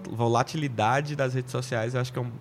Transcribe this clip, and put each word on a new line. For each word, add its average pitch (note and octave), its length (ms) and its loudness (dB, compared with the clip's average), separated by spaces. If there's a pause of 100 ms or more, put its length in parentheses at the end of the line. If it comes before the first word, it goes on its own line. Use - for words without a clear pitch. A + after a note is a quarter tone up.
(120)
volatilidade B2 1040 2
das C3 180 0
redes B2+ 180 -2
sociais, B2 440 -2
eu B2 60 0
acho B2+ 120 -4
que C3 60 -4
é - 20 0
um A#2+ 200 -4